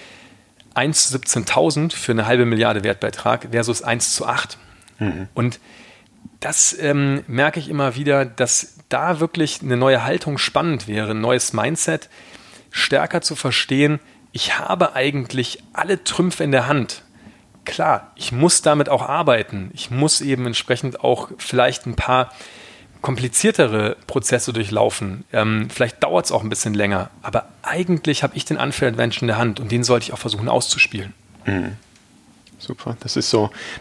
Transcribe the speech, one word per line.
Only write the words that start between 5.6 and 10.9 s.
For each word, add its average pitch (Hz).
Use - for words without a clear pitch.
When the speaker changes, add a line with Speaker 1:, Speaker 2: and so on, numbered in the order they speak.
Speaker 1:
das, -
ähm, 143
merke 143
ich 143
immer 139
wieder, 139
dass -
da 151
wirklich 160
eine 127
neue 127
Haltung 143
spannend 147
wäre, 107